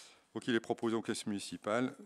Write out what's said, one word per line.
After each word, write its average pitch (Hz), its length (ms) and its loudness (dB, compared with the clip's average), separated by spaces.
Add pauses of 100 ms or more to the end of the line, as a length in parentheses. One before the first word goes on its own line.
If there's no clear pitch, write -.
(320)
Donc, 113 160 -4
il 127 60 4
est 113 60 6
proposé 113 360 0
au 110 60 2
Conseil - 260 -2
municipal, 107 640 0 (120)